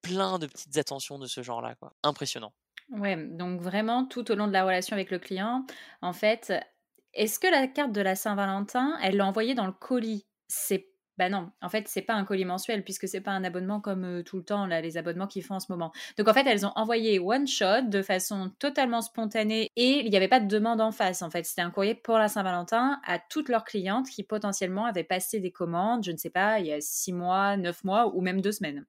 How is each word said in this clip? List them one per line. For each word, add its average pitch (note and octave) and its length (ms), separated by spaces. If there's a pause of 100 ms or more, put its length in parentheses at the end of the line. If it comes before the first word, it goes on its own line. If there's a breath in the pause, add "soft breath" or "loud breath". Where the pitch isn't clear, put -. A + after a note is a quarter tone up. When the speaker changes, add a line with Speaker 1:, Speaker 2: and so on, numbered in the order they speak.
Speaker 1:
plein F#3 360
de D#3 80
petites C#3 320
attentions C#3 400
de C3 80
ce B2 160
genre-là, A#2 320
quoi. - 180 (100)
Impressionnant. C3+ 500 (380)
Speaker 2:
Ouais, G3+ 280
donc F3 420
vraiment, A3 460
tout B3 240
au A3 40
long G#3 120
de G3+ 60
la F#3+ 120
relation F#3 300
avec F#3+ 160
le F#3 80
client, A3+ 480 (340 loud breath)
en F3+ 140
fait, G#3+ 400 (580)
est-ce G#3+ 260
que F#4 80
la C#4+ 200
carte C4 260
de G3+ 80
la F#3+ 160
Saint-Valentin, G3+ 840
elle F#3+ 140
l'a G3 100
envoyée A3+ 280
dans G#3+ 120
le F#3+ 60
colis ? A3+ 520 (220)
C'est - 400 (320)
bah F#3 100
non, F#3+ 220 (100)
en F3+ 80
fait, G#3+ 200
c'est G#3 140
pas A3+ 120
un G3 100
colis F#3+ 200
mensuel F#3+ 400
puisque F#3+ 240
c'est F#3+ 120
pas G3 120
un F#3+ 120
abonnement F#3 360
comme, F#3+ 240
euh, F3 180
tout F#3+ 140
le F3 80
temps, G3+ 220
là, E3 140
les D#3+ 160
abonnements E3+ 300
qu'ils F#3+ 160
font F#3+ 140
en F#3 40
ce - 100
moment. E3+ 220 (240 loud breath)
Donc, G#3+ 120
en A3 40
fait, C4 140
elles G#3 180
ont G3 120
envoyé A3 420
one A#3+ 280
shot A3 420
de G3 140
façon F#3+ 580
totalement C4 420
spontanée A3 720
et B3+ 300
il G3+ 60
y G3+ 40
avait F#3 120
pas B3 120
de G#3 60
demande A3 340
en A3 120
face, F#3 300
en E3 60
fait. E3+ 160
C'était - 180
un F3 80
courrier G3+ 260
pour A3+ 220
la G#3+ 100
Saint-Valentin G#3+ 760
à F3 140
toutes C4+ 300
leurs A3+ 160
clientes G#3+ 440
qui - 140
potentiellement G3+ 640
avaient F#3+ 180
passé F#3+ 380
des F3+ 100
commandes, F#3+ 540
je F3 80
ne D#3+ 40
sais - 140
pas, G#3 300
il F3 60
y D3+ 60
a D3 80
six - 320
mois, F#3 440
neuf F3 260
mois G3+ 320
ou F#3 60
même F#3 200
deux G3 120
semaines. C#3+ 360